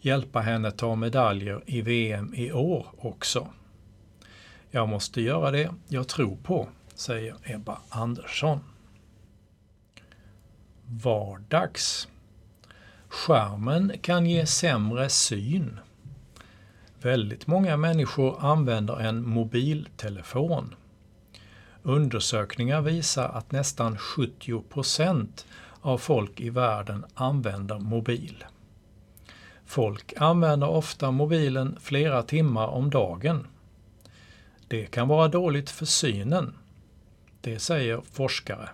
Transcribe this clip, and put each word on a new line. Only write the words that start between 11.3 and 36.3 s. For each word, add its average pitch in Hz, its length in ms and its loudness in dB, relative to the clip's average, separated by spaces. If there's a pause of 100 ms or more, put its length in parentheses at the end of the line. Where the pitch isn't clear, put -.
Skärmen 123 840 2 (100)
kan 175 240 2
ge 170 200 4
sämre 127 640 2
syn. 117 720 0 (1200)
Väldigt 117 460 0
många 170 300 2
människor 143 680 2
använder 123 540 2
en 113 300 -2
mobiltelefon. 123 1500 -2 (1080)
Undersökningar 123 1000 0
visar 147 480 0
att - 220 -8
nästan 120 460 -2
sjuttio 117 720 -4
procent 147 760 0 (360)
av 131 160 2
folk 117 420 0
i 120 100 -4
världen 110 640 0
använder 107 680 -2
mobil. 113 640 -4 (1200)
Folk 107 520 -2
använder 156 520 4
ofta 156 420 0
mobilen 139 680 2
flera 139 420 2
timmar 127 440 2
om 135 220 0
dagen. 123 580 0 (1200)
Det 110 180 -4
kan 120 220 -2
vara 156 200 6
dåligt 151 420 0
för - 160 -8
synen. 131 680 0 (880)